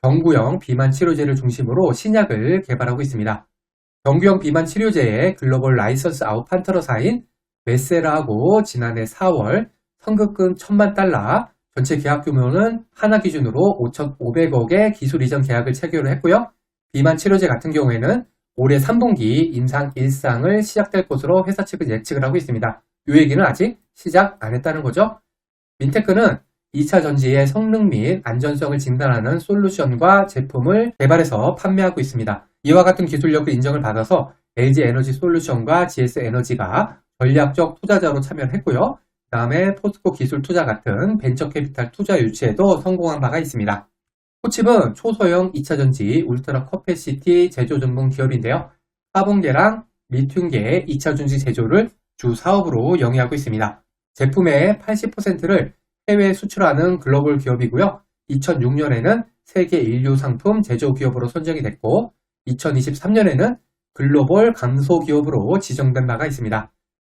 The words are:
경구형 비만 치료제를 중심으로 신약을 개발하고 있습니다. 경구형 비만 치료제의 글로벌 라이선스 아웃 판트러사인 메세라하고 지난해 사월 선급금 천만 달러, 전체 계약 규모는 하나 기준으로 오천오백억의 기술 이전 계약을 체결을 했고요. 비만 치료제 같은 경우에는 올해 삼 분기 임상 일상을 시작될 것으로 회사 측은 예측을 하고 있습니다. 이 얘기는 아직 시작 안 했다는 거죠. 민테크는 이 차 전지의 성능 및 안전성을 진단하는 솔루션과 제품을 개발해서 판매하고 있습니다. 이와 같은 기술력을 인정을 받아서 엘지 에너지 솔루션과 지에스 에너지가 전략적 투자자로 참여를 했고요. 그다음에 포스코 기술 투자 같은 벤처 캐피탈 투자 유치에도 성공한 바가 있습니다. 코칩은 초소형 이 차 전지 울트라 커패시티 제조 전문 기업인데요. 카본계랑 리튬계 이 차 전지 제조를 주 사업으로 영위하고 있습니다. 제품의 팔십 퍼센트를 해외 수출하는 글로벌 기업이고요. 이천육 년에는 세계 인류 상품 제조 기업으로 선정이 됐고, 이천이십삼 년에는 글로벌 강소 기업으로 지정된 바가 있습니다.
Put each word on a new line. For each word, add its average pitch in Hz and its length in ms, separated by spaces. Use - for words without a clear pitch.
경구형 139 580
비만 131 320
치료제를 147 440
중심으로 127 560
신약을 190 720
개발하고 123 400
있습니다. 107 460
경구형 175 360
비만 160 260
치료제의 170 720
글로벌 131 400
라이선스 135 480
아웃 107 220
판트러사인 185 800
메세라하고 151 1000
지난해 117 420
사월 170 640
선급금 208 560
천만 202 380
달러, 175 540
전체 131 220
계약 147 280
규모는 160 580
하나 214 260
기준으로 156 600
오천오백억의 147 1120
기술 135 280
이전 135 200
계약을 127 320
체결을 156 380
했고요. 175 360
비만 156 240
치료제 185 300
같은 143 240
경우에는 143 540
올해 135 240
삼 226 180
분기 156 440
임상 135 540
일상을 135 680
시작될 208 440
것으로 165 400
회사 196 160
측은 151 260
예측을 131 340
하고 139 140
있습니다. 117 440
이 143 80
얘기는 156 280
아직 190 340
시작 185 500
안 113 120
했다는 151 260
거죠. 196 380
민테크는 190 600
이 147 120
차 175 160
전지의 139 460
성능 214 420
및 143 340
안전성을 143 540
진단하는 131 600
솔루션과 190 880
제품을 160 720
개발해서 139 560
판매하고 190 460
있습니다. 110 460
이와 170 200
같은 185 220
기술력을 151 460
인정을 139 300
받아서 110 520
엘지 135 260
에너지 127 300
솔루션과 165 720
지에스 127 320
에너지가 120 800
전략적 139 600
투자자로 175 400
참여를 135 360
했고요. 196 420
그다음에 151 500
포스코 - 360
기술 139 300
투자 170 240
같은 120 520
벤처 131 300
캐피탈 135 440
투자 202 280
유치에도 123 580
성공한 170 420
바가 139 200
있습니다. 104 480
코칩은 220 500
초소형 185 640
이 143 80
차 147 140
전지 131 500
울트라 131 380
커패시티 175 840
제조 131 300
전문 131 300
기업인데요. 131 600
카본계랑 196 720
리튬계 139 800
이 143 120
차 143 160
전지 139 240
제조를 135 500
주 120 180
사업으로 170 640
영위하고 123 340
있습니다. 110 500
제품의 160 640
팔십 214 360
퍼센트를 185 580
해외 202 220
수출하는 170 680
글로벌 143 380
기업이고요. 127 640
이천육 135 460
년에는 151 500
세계 175 360
인류 127 360
상품 143 460
제조 127 320
기업으로 123 340
선정이 156 340
됐고, 139 520
이천이십삼 143 680
년에는 214 460
글로벌 147 600
강소 139 460
기업으로 147 600
지정된 131 480
바가 117 180
있습니다. 110 460